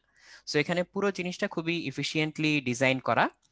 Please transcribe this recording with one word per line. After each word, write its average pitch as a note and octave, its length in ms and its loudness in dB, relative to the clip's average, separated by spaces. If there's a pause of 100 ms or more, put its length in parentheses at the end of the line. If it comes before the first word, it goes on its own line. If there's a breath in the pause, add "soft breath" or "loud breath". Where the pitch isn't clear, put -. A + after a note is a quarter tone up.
(480 loud breath)
So - 100 -2
এখানে F3 260 0
পুরো G3 280 -2
জিনিসটা F#3 360 -4
খুবই E3 400 -4
এফিশিয়েন্টলি D3+ 760 -2
ডিজাইন B2+ 380 2
করা। B2 300 4 (220)